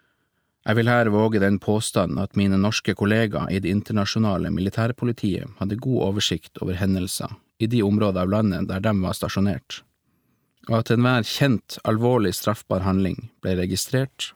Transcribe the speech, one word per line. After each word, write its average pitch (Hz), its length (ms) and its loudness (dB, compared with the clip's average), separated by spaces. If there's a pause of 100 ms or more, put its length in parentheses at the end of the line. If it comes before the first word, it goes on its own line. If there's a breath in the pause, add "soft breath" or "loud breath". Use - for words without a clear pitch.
(680)
Jeg 110 80 4
vil 117 140 4
her 120 180 4
våge 107 320 4
den 98 240 2
påstand 104 560 0
at 98 160 -6
mine 98 240 4
norske 104 360 0
kollegaer 104 560 0
i 98 80 0
det 87 120 -2
internasjonale 101 800 -2
militærpolitiet 98 1080 -4
hadde 98 200 -4
god 127 280 -2
oversikt 98 520 -4
over 92 160 -4
hendelser 95 540 -2 (260)
i 113 140 -2
de 120 140 2
områder 101 400 2
av 95 80 0
landet 98 360 0
der 92 160 -4
de 110 160 2
var 90 160 -2
stasjonert, 95 640 -4 (880)
og 117 120 2
at - 120 -6
enhver 120 320 2
kjent - 540 0 (100)
alvorlig 113 480 2
straffbar 101 480 -2
handling 95 460 -2 (100)
ble 95 200 -2
registrert 98 760 -4